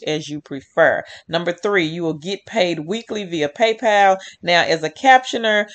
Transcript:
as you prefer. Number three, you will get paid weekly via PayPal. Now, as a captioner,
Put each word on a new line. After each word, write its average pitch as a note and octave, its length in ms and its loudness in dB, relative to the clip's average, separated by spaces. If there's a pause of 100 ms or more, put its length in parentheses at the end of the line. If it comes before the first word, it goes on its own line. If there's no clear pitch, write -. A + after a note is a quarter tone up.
as D3+ 240 -6
you D3 100 -10
prefer. C#3 640 0 (240)
Number E3+ 240 -4
three, F#3+ 340 -2
you E3+ 180 -6
will D#3+ 100 -2
get E3 320 -10
paid F3 400 -2
weekly G#3+ 380 -8
via E3 260 -4
PayPal. G#3+ 680 2 (260)
Now, E3+ 220 2
as D#3+ 180 -2
a D3+ 80 -4
captioner, A#3 840 2